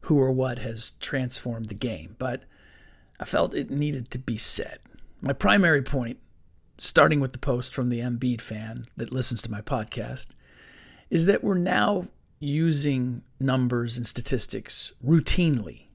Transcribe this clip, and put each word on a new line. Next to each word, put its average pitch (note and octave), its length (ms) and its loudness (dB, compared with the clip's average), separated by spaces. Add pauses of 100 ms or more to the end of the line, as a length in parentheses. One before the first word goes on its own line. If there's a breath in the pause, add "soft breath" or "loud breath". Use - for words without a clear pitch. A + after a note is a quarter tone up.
who D3 180 2
or C3 120 4
what B2+ 280 0
has A#2 400 -4
transformed B2 680 -4
the G#2 80 -8
game, F2 440 -6
but B2+ 240 -4 (760 soft breath)
I - 40 -6
felt - 300 0
it - 180 -4
needed C#3+ 400 -2
to B2+ 80 -4
be B2 160 -4
said. - 440 0 (420)
My C#3 100 -2
primary F3+ 500 4
point, B2 380 -2 (580)
starting D3 440 6
with C3 100 -2
the B2+ 80 -12
post B2+ 340 0
from B2+ 140 -2
the A#2+ 140 -2
Embiid A#2+ 400 -2
fan A2 460 -10 (100)
that - 160 -8
listens B2 300 -2
to A#2 80 -4
my G2+ 100 -6
podcast, A#2+ 760 -6 (760 loud breath)
is E3 160 4
that G3 180 2
we're G3+ 120 2
now F#3 520 0 (320)
using C#3+ 840 0 (180)
numbers B2 560 0
and B2 100 -4
statistics - 880 -2 (140)
routinely D3 880 4